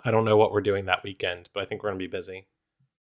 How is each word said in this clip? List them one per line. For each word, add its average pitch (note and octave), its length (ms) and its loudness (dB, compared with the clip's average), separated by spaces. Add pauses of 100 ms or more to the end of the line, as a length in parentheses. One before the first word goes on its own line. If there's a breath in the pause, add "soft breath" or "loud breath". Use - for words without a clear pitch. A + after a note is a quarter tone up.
I A#2+ 60 0
don't A2 160 4
know G#2+ 100 6
what G#2+ 160 6
we're G2+ 80 0
doing G2 260 0
that F2+ 160 0
weekend, F2+ 520 -8
but G2+ 80 -4
I F#2+ 40 -8
think G2+ 160 -10
we're G#2 80 -2
gonna F#2+ 80 -4
be F#2 100 -6
busy. F#2 380 -12 (640)